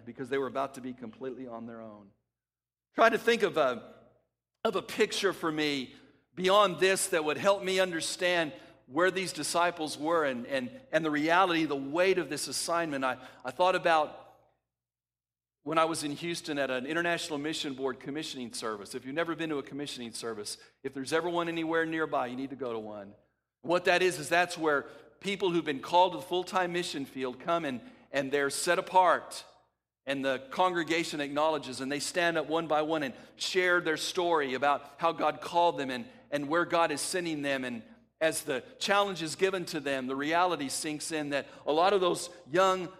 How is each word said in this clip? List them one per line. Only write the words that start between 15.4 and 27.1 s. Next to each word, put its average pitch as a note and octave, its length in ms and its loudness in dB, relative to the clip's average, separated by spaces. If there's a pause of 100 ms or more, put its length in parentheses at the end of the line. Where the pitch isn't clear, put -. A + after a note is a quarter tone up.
when D#3 160 0
I D#3+ 60 8
was D#3+ 180 0
in D3+ 80 -4
Houston D#3+ 480 -6
at C3+ 120 0
an B2+ 160 -2
International E3 520 -2
Mission D3+ 360 -4
Board C3 260 -4
commissioning C#3 520 -8
service. G#2+ 440 -6
If A#2+ 80 -10
you've C3+ 100 -8
never E3 220 -2
been D#3+ 140 -4
to D3 80 -2
a C3+ 40 -6
commissioning C#3 500 -10
service, A2 440 -8 (260)
if C3+ 100 -8
there's C3+ 200 -8
ever E3 180 2
one E3+ 180 0
anywhere E3 380 0
nearby, D3+ 400 0
you B2 100 -8
need C3+ 140 -6
to C3+ 60 -12
go B2 160 -4
to A2+ 80 -4
one. G#2 320 -12 (500)
What F3 220 2
that F3+ 180 6
is, F3+ 160 2
is C#3+ 100 -8
that's F3 300 2
where D3 280 2 (340)
people G3 300 0
who've E3+ 140 0
been C#3+ 160 -4
called F3 340 4
to D#3+ 40 -8
the C3+ 60 -10
full-time F3+ 480 -2
mission E3+ 320 -4
field B2+ 340 -8